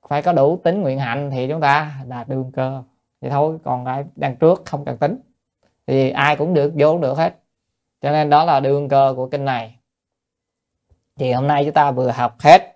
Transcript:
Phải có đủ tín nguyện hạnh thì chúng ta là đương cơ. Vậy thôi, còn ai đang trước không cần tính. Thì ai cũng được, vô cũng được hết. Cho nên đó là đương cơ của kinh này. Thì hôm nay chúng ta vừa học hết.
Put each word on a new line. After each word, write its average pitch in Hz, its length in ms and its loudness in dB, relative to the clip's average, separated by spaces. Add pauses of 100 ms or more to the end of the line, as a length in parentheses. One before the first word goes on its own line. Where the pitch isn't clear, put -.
Phải 147 140 -2
có 175 100 0
đủ 156 320 2
tín 185 180 0
nguyện 135 160 -2
hạnh 139 320 -4
thì 131 180 -4
chúng 160 120 -6
ta 151 340 0 (120)
là 123 180 -12
đương 131 280 -8
cơ. 131 300 -6 (380)
Vậy 131 100 -8
thôi, 151 340 0
còn 127 200 -6
ai 131 200 -6 (120)
đang 139 200 -6
trước 175 300 4
không 143 180 -8
cần 135 120 -8
tính. 180 220 -2 (680)
Thì 135 240 0
ai 143 260 0
cũng 160 180 -2
được, 147 240 2
vô 147 140 4
cũng 175 80 -2
được 139 180 -2
hết. 170 160 -2 (680)
Cho 143 100 -4
nên 151 200 0
đó 147 140 6
là 156 160 2
đương 139 280 -2
cơ 135 280 2
của 127 100 -6
kinh 139 180 -8
này. 117 320 -6 (1400)
Thì 131 160 -2
hôm 127 140 0
nay 143 180 2
chúng 147 100 -4
ta 143 160 4
vừa 127 200 -2
học 120 300 -4
hết. - 360 8